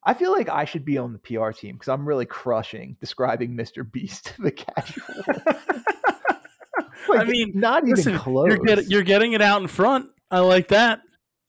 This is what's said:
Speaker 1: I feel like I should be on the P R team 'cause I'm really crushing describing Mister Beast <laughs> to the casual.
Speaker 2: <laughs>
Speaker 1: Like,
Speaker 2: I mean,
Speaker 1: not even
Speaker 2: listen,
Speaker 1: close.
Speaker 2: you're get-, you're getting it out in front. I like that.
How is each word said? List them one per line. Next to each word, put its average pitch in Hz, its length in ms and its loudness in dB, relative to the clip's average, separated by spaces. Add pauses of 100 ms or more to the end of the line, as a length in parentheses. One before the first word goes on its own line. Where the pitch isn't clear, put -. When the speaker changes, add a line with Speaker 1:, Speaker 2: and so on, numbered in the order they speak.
Speaker 1:
I 226 120 2
feel 359 180 0
like 381 160 0
I 151 160 -2
should 143 220 -8
be 143 100 0
on 123 160 -6
the 107 60 -14
P - 180 -8
R 110 160 -2
team - 260 -16
'cause - 100 -10
I'm 135 200 -4
really 135 160 0
crushing 117 760 -6
describing 120 540 -4
Mister 117 300 -10
Beast - 420 -12
<laughs> - 100 -14
to 240 60 -12
the 175 100 0
casual. - 520 -10 (220)
Speaker 2:
<laughs> - 280 -2 (1500)
Speaker 1:
Like, 240 120 4
Speaker 2:
I 220 40 2
mean, 233 300 -2
Speaker 1:
not 226 300 2
even 240 120 4
Speaker 2:
listen, 180 220 2
Speaker 1:
close. 135 300 0
Speaker 2:
you're 214 100 4
get-, 208 320 2
you're 202 120 4
getting 208 300 2
it 220 80 0
out 202 220 4
in 175 60 -6
front. 247 420 2 (200)
I 185 100 2
like 185 280 4
that. 220 320 4 (480)